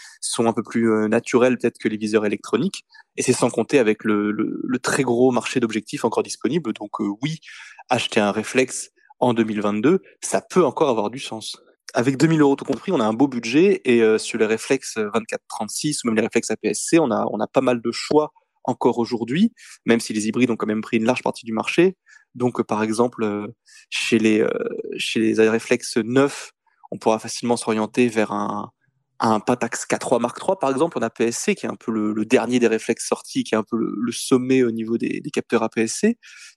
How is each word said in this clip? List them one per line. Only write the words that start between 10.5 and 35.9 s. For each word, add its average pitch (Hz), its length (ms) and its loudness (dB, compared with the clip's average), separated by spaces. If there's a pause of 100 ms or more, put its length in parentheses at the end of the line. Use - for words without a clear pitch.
encore 143 240 2
avoir 110 220 0
du 127 80 -12
sens. - 420 -12 (320)
Avec 127 220 2
deux 135 120 4
mille 160 120 4
euros 139 160 6
tout - 80 -6
compris, 143 300 -4
on 147 80 2
a - 20 2
un 107 80 2
beau 123 160 4
budget 131 560 2
et, 120 180 4
euh, 110 160 6
sur - 220 -6
les 113 60 4
réflexes 110 520 -2
vingt-quatre 107 520 -4
trente-six - 540 -6
ou 123 40 -4
même 113 80 0
les 113 60 4
réflexes 113 280 -2
A 110 60 -4
P 107 140 -4
S - 180 -4
C, 165 120 4
on 143 120 2
a, 107 220 0
on 107 80 -6
a 107 60 -2
pas - 120 -2
mal 127 220 0
de 117 100 -2
choix 147 400 0 (320)
encore 123 340 0
aujourd'hui, 120 540 0 (340)
même 117 140 4
si - 140 -6
les 107 140 -2
hybrides 120 240 0
ont 110 40 -2
quand 107 120 -4
même 107 140 -2
pris 113 160 -2
une 110 60 0
large 123 180 0
partie - 240 -6
du 113 60 -10
marché. 170 460 0 (360)
Donc, 123 280 0
euh, - 20 -8
par 107 180 -2
exemple, 113 420 0
euh, 104 240 -4 (420)
chez - 300 0
les, 107 200 4
euh, - 80 2 (480)
chez - 240 -4
les 110 300 4
réflexes 117 480 -2
neufs, 127 560 0 (380)
on - 60 -10
pourra 110 220 2
facilement 117 380 -4
s'orienter 110 500 0
vers 110 240 0
un, 104 400 -6 (480)
un 110 220 2
Pentax - 440 -2
K 101 140 -2
trois 123 200 0
Mark 117 200 -4
trois, 190 200 -2
par 135 120 0
exemple, 147 260 -2
en 120 40 -4
A 117 80 -2
P - 160 -2
S 117 120 -2
C, - 180 -2
qui - 100 -8
est 113 40 -6
un 113 60 -8
peu - 160 -10
le, 107 220 -2
le 107 120 -2
dernier 120 340 2
des 117 80 6
réflexes 110 400 -2
sortis, - 360 -4
qui - 100 -4
est 110 40 2
un - 60 0
peu - 140 -4
le, 107 200 -2
le 117 160 -4
sommet 131 500 2
au 117 80 2
niveau 113 260 -4
des, - 220 -4
des - 100 -10
capteurs 117 320 0
A 113 80 0
P - 120 -2
S 113 120 -2